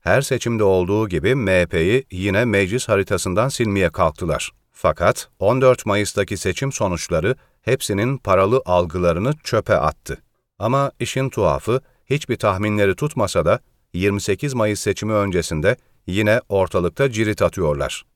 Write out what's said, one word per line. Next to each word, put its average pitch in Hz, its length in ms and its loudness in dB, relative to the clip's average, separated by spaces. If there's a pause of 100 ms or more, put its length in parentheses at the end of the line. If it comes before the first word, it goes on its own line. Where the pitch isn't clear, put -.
her 107 220 2
seçimde 117 420 -2
olduğu 98 440 2
gibi 90 260 0
M 95 260 2
H 87 60 2
P'yi 92 440 0
yine 95 340 0
meclis 101 440 0
haritasından 101 600 0
silmeye 101 420 0
kalktılar. 80 600 -2 (200)
Fakat - 560 0 (100)
on 117 220 2
dört 127 260 4
Mayıs'taki 101 500 -2
seçim 101 360 -4
sonuçları 90 640 -2 (260)
hepsinin 117 560 -2
paralı 98 460 2
algılarını 90 680 0 (120)
çöpe 107 320 0
attı. - 460 -4 (360)
Ama 131 420 -2
işin 131 280 -4
tuhafı, 104 520 0 (260)
hiçbir 131 300 -2
tahminleri 101 580 0
tutmasa 101 500 -2
da 98 160 2 (320)
yirmi 98 280 0
sekiz 131 340 -2
Mayıs 107 260 0
seçimi 107 320 -2
öncesinde 92 640 0 (300)
yine 107 420 2
ortalıkta 95 640 0
cirit 107 320 -2
atıyorlar. 73 600 -2 (120)